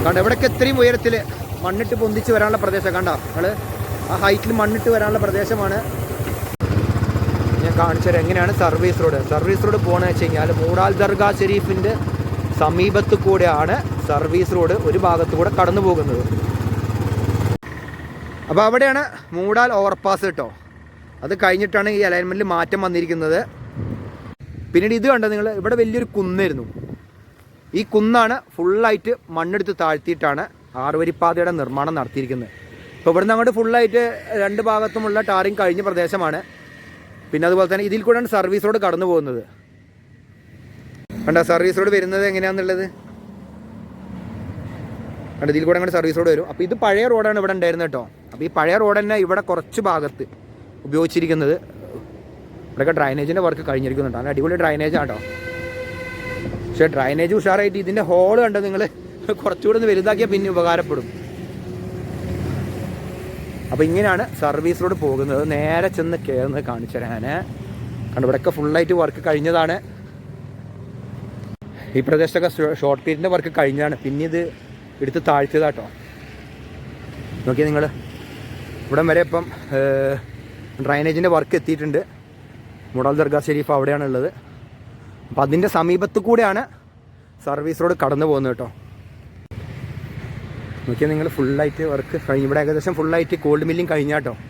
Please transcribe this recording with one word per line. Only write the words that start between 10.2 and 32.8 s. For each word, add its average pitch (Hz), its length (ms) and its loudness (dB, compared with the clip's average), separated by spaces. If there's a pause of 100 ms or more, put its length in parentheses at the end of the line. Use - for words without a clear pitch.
കഴിഞ്ഞാൽ 160 260 2 (100)
മൂടാൽ 185 420 4
ദർഗ 202 260 4 (120)
ഷെരീഫിൻ്റെ 196 520 2 (680)
സമീപത്ത് 185 520 4 (120)
കൂടെയാണ് 175 480 4 (340)
സർവീസ് 156 480 2
റോഡ് 170 180 4 (140)
ഒരു 190 160 2
ഭാഗത്ത് 165 340 2
കൂടെ 185 200 4
കടന്നു 185 280 4
പോകുന്നത്. 123 360 2 (2250)
അപ്പോൾ 170 180 4
അവിടെയാണ് 262 360 4 (340)
മൂടാൽ 214 320 4 (100)
ഓവർപാസ് 196 500 0
കേട്ടോ. 139 200 -6 (760)
അത് 165 80 -2 (120)
കഴിഞ്ഞിട്ടാണ് 196 520 2
ഈ 202 120 2
അലൈൻമെന്റിൽ 180 460 0
മാറ്റം 170 320 0
വന്നിരിക്കുന്നത്. 165 520 0 (1300)
പിന്നീട് 208 280 4
ഇത് 262 120 4
കണ്ടോ 220 220 4
നിങ്ങൾ, 208 140 0 (120)
ഇവിടെ 220 220 0
വലിയൊരു 220 340 0
കുന്നായിരുന്നു. 180 500 0 (1120)
ഈ - 20 0 (100)
കുന്നാണ് 226 440 4 (200)
ഫുള്ളായിട്ട് 208 560 2 (240)
മണ്ണെടുത്ത് 180 460 -2
താഴ്ത്തിയിട്ടാണ് 156 600 0 (400)
ആറുവരിപ്പാതയുടെ 165 760 0
നിർമ്മാണം 139 400 -2
നടത്തിയിരിക്കുന്നത്. 127 500 -6 (480)